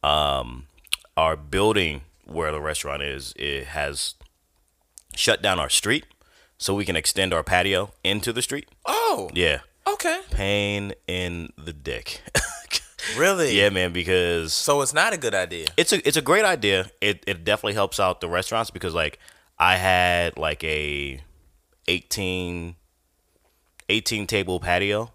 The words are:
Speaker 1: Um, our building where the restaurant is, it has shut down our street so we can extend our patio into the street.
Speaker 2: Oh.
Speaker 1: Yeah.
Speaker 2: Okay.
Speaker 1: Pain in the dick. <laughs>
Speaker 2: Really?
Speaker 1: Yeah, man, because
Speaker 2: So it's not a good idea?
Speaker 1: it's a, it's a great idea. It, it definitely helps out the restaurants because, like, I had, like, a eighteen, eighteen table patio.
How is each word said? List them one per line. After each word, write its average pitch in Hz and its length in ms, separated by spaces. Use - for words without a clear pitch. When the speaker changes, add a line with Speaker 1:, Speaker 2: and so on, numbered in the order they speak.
Speaker 1:
Um, 69 640
our 80 200
building 82 640
where 78 260
the 76 80
restaurant 73 420
is, 69 340
it 67 320
has 71 460
shut - 260
down 95 180
our 69 120
street 135 340
so - 160
we 101 100
can 87 120
extend 92 360
our 82 100
patio 92 480
into 104 280
the 120 100
street. - 260
Speaker 2:
Oh. 392 460
Speaker 1:
Yeah. 78 280
Speaker 2:
Okay. 370 340
Speaker 1:
Pain 101 600
in 87 500
the 78 160
dick. 69 480
<laughs> - 80
Speaker 2:
Really? 160 420
Speaker 1:
Yeah, 101 120
man, 92 240
because 87 580
Speaker 2:
So 143 300
it's 131 100
not 196 220
a - 20
good 120 180
idea? 87 340
Speaker 1:
it's 170 160
a, 170 120
it's 151 120
a - 20
great 175 240
idea. 104 460
It, 101 260
it 90 160
definitely 104 300
helps 101 260
out 92 220
the 87 80
restaurants 98 420
because, 90 220
like, 78 260
I 92 180
had, 90 600
like, 76 260
a 73 600
eighteen, 87 880
eighteen 104 380
table 92 340
patio. 101 540